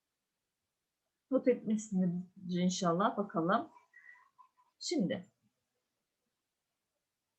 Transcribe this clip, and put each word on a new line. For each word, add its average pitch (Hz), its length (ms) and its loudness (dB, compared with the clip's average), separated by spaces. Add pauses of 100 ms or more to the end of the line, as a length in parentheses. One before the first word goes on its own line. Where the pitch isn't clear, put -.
(1300)
Not 262 180 2
etmişsinizdir 180 1120 0
inşallah. 180 560 2
Bakalım. 196 520 0 (1120)
Şimdi. 214 520 -2 (2000)